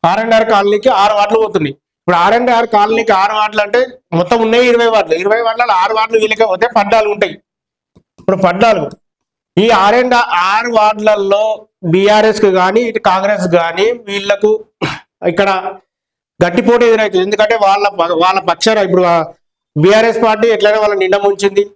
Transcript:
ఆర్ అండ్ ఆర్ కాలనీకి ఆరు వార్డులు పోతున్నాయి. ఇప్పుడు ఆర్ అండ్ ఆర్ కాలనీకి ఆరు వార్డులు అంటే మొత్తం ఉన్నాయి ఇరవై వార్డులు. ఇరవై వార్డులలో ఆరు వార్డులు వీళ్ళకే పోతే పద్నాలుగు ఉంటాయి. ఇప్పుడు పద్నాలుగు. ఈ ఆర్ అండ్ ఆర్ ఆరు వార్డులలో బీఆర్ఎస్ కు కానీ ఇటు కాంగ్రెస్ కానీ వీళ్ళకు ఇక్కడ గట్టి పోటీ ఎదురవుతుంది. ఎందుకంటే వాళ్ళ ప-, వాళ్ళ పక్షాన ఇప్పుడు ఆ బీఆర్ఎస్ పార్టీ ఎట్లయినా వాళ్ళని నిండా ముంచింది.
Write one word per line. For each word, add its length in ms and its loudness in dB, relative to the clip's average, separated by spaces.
ఆర్ 140 2
అండ్ 140 0
ఆర్ 160 2
కాలనీకి 400 0
ఆరు 240 2
వార్డులు 260 0
పోతున్నాయి. 340 -2
ఇప్పుడు 420 -6
ఆర్ 180 2
అండ్ 180 0
ఆర్ 160 0
కాలనీకి 440 0
ఆరు 220 0
వార్డులు 280 -2
అంటే 260 0
మొత్తం 280 0
ఉన్నాయి 260 2
ఇరవై 180 2
వార్డులు. 300 0
ఇరవై 260 -2
వార్డులలో 320 -2
ఆరు 200 0
వార్డులు 260 0
వీళ్ళకే 260 0
పోతే 220 -2
పద్నాలుగు 360 0
ఉంటాయి. 280 -6
ఇప్పుడు 400 -6
పద్నాలుగు. 520 0
ఈ 120 2
ఆర్ 260 2
అండ్ 180 0
ఆర్ 160 2
ఆరు 420 -2
వార్డులలో 960 0
బీఆర్ఎస్ 580 2
కు 100 2
కానీ 300 0
ఇటు 180 -6
కాంగ్రెస్ 480 -2
కానీ 440 0
వీళ్ళకు 720 -2
ఇక్కడ 460 -2
గట్టి 140 -2
పోటీ 240 2
ఎదురవుతుంది. 380 0
ఎందుకంటే 320 0
వాళ్ళ 340 0
ప-, 340 -2
వాళ్ళ 160 0
పక్షాన 380 -2
ఇప్పుడు 260 0
ఆ 200 2
బీఆర్ఎస్ 480 2
పార్టీ 220 0
ఎట్లయినా 320 2
వాళ్ళని 200 0
నిండా 180 0
ముంచింది. 580 -2